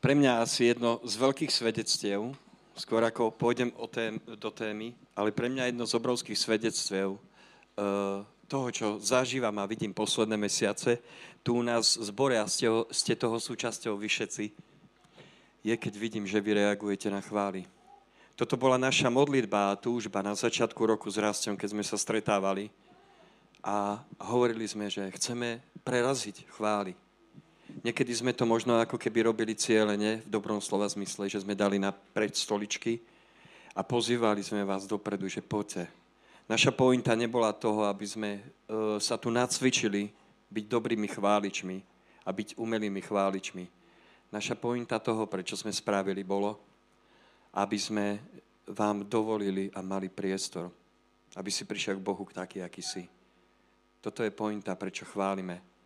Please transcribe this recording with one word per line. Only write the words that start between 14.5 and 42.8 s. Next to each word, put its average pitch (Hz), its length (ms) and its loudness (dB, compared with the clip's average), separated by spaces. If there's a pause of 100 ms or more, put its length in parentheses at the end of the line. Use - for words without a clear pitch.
je, 107 80 2
keď - 240 -2
vidím, 110 320 -4
že 101 80 0
vy 104 240 4
reagujete 101 480 2
na 98 160 -4
chvály. 101 400 -2 (720)
Toto 127 240 0
bola 131 160 6
naša 131 320 4
modlitba 120 640 4
a 101 80 0
túžba 107 400 -2
na 101 160 -2
začiatku 113 480 2
roku 110 240 4
s 101 80 -4
Rastom, 104 400 0
keď 101 160 -4
sme 104 80 -2
sa 104 160 -2
stretávali 101 720 0 (960)
a 104 400 -2 (160)
hovorili 117 480 2
sme, 104 240 -6
že 101 240 -4
chceme 120 480 -4 (160)
preraziť 120 720 0
chvály. 104 400 0 (720)
Niekedy 120 500 -2
sme 120 220 0
to 123 100 2
možno 113 320 4
ako 113 220 2
keby 113 260 2
robili 110 300 0
cieľene, 107 680 4
v 107 80 -18
dobrom 107 320 -2
slova 101 240 0
zmysle, 101 400 -4
že 98 160 -2
sme 98 160 -4
dali 101 220 4
na 98 100 2
preď - 480 -2
stoličky 107 640 -2 (720)
a 98 80 -2
pozývali 117 600 2
sme 101 180 -2
vás 98 240 -2
dopredu, 101 400 -4
že 98 160 -6
poďte. 101 480 -6 (560)
Naša 117 240 4
pointa 127 460 4
nebola 117 400 2
toho, 107 320 2
aby 101 180 -4
sme, 104 300 -6
e, 101 40 -12 (600)
sa 117 160 0
tu 117 160 -2
nacvičili 117 800 2 (400)
byť 107 180 -4
dobrými 113 380 0
chváličmi 101 680 0 (460)
a 92 80 -8
byť 104 300 -6
umelými 107 400 -2